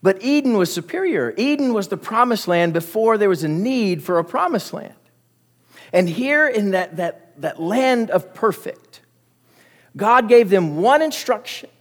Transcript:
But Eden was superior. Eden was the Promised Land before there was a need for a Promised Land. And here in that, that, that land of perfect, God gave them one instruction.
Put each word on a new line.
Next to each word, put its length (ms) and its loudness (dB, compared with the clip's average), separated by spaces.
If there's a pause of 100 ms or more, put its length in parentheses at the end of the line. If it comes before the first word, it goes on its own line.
But 160 2
Eden 380 2
was 160 0
superior. 640 -4
Eden 360 0
was 140 -2
the 100 -6
Promised 520 -2
Land 240 2
before 440 0
there 120 2
was 160 -2
a 40 -2
need 540 -2
for 160 -2
a 60 -2
Promised 480 -4
Land. 220 -14 (960)
And 160 4
here 400 0
in 240 -2
that, 240 -4
that, 440 -8
that 220 -8
land 480 0
of 240 -2
perfect, 680 -6 (960)
God 320 2
gave 220 8
them 280 2
one 240 4
instruction. 680 -6 (100)